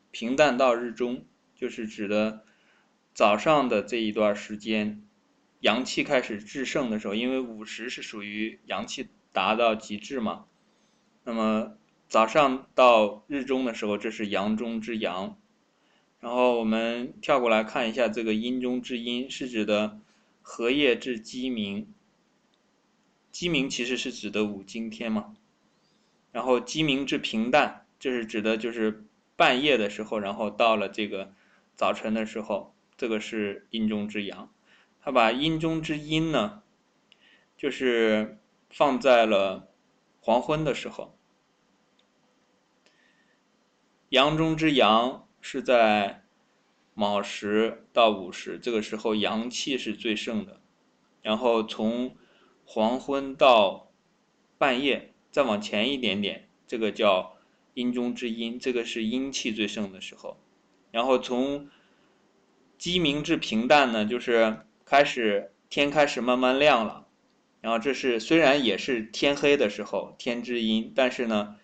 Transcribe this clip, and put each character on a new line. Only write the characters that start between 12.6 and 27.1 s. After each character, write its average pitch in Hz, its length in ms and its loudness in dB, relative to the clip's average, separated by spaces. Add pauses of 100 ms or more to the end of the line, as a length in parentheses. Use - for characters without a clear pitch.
到 110 520 6
日 139 180 -4
中 131 180 0
的 120 100 -2
时 110 120 -6
候， 104 120 0
这 110 140 -4
是 107 160 -4
阳 101 300 0
中 117 240 -4
之 113 160 -6
阳。 98 400 -4 (840)
然 120 120 -8
后 123 260 4
我 113 60 -2
们 117 560 -2
跳 143 180 2
过 120 100 2
来 110 140 4
看 113 260 -2
一 110 40 -6
下 120 160 2
这 113 160 -4
个 110 80 0
阴 123 260 -2
中 123 220 -2
之 123 160 -8
阴， 120 340 -6
是 - 160 -8
指 113 160 -2
的 104 380 0 (400)
荷 - 280 -4
叶 135 280 4
至 120 200 -6
鸡 127 320 -8
鸣。 107 440 -6 (1400)
鸡 - 160 -6
鸣 135 220 0
其 123 160 -4
实 127 100 -2
是 120 160 -6
指 107 180 -10
的 104 140 -2
五 101 180 -6
更 113 280 -10
天 113 200 -8
嘛。 107 240 -4 (1000)
然 117 100 -6
后 127 160 2
鸡 156 240 -4
鸣 135 220 0
至 139 120 -2